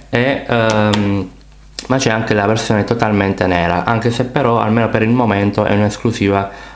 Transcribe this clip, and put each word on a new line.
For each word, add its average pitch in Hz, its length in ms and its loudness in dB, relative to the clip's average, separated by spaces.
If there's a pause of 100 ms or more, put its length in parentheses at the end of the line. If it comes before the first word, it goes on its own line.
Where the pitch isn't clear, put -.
e, 131 380 -2
ehm, 104 800 0 (580)
ma 127 100 0
c'è 131 120 -2
anche 110 240 0
la 101 140 2
versione 107 360 0
totalmente 101 600 0
nera, 87 400 0
anche 117 240 0
se 120 160 -2
però 123 340 0
almeno 110 300 0
per 110 140 0
il 110 60 2
momento 104 540 2
è 101 100 0
un'esclusiva, 101 760 0 (260)